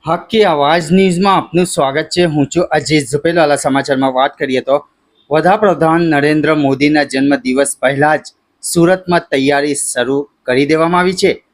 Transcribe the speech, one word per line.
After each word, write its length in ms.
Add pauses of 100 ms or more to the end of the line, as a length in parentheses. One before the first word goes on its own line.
હક્કી 360
આવાજ 480
ન્યૂઝમાં 440
આપનું 300
સ્વાગત 420
છે. 160
હું 220
છું 180
અજીત 480
ઝુપેલવાલા. 440
સમાચારમાં 560
વાત 260
કરીએ 220
તો 280 (420)
વડાપ્રધાન 720
નરેન્દ્ર 540
મોદીના 500
જન્મદિવસ 760
પહેલા 360
જ 40 (420)
સુરતમાં 580 (100)
તૈયારી 440
શરૂ 520 (160)
કરી 240
દેવામાં 340
આવી 120
છે. 420